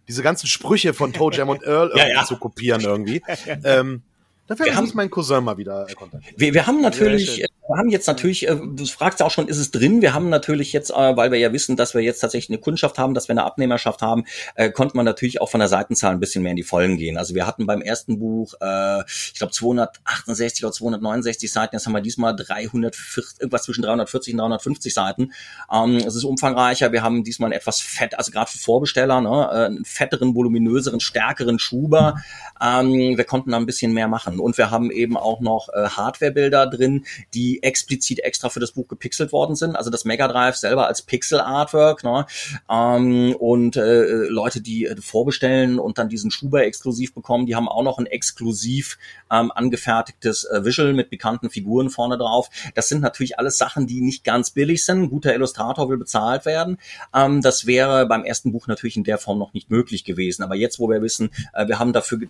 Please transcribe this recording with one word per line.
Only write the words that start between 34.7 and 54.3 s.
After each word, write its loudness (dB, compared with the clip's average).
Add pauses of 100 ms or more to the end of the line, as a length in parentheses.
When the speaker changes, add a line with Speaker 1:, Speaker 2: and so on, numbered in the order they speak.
Speaker 2:
haben 0
eben -2
auch -2
noch, -2
äh, -2
Hardware-Bilder 0
drin, 0 (280)
die 0
explizit -2
extra -4
für -6
das -6
Buch -8
gepixelt -6
worden 0
sind. -4
Also -6
das -6
Mega 0
Drive 2
selber 2
als -4
Pixel-Artwork, 2
ne? 0 (420)
Ähm, 4
und, 4
äh, 4
Leute, -2
die, -4
äh, -6
vorbestellen 2
und -4
dann 0
diesen -4
Schuber 2
exklusiv -4
bekommen, -2
die -2
haben 0
auch -2
noch -2
ein -2
exklusiv, -4 (320)
ähm, 2
angefertigtes, -2
äh, -2
Visual 2
mit 0
bekannten -4
Figuren 0
vorne -2
drauf. 0 (240)
Das -2
sind 0
natürlich -2
alles -2
Sachen, 0
die -6
nicht -2
ganz 0